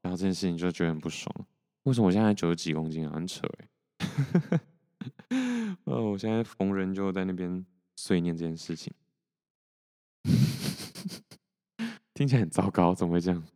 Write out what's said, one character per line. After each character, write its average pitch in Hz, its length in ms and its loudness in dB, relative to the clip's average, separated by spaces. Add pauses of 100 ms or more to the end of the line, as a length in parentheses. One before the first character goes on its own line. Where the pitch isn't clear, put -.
然 90 80 -4
后 90 60 -4
这 90 80 -2
件 95 80 4
事 95 140 -2
情 85 100 0
就 87 140 0
觉 87 140 -2
得 82 60 2
很 78 80 -4
不 82 100 -8
爽， - 260 -10 (500)
为 135 80 2
什 117 80 2
么 104 60 6
我 90 60 6
现 104 100 6
在 107 100 6
九 87 160 2
十 85 80 2
几 82 160 -4
公 80 180 -2
斤 80 180 -4
啊？ 76 60 -8
很 82 120 -4
扯 - 200 -8
欸。 - 1120 -2 (720)
<laughs> 240 540 -2
哦， 113 260 -2
我 98 80 -2
现 110 120 -4
在 113 140 2
逢 98 300 -2
人 95 200 0
就 98 160 0
在 92 140 -2
那 92 80 -2
边 90 320 -4 (320)
碎 90 240 2
念 85 160 0
这 85 100 -4
件 82 100 -4
事 80 200 -8
情。 - 160 -12 (1300)
<laughs> - 40 0 (1900)
听 143 120 2
起 131 80 4
来 120 60 8
很 82 100 2
糟 95 200 0
糕， 90 240 6
怎 90 120 0
么 85 80 2
会 87 60 4
这 90 100 0
样？ 87 80 2 (180)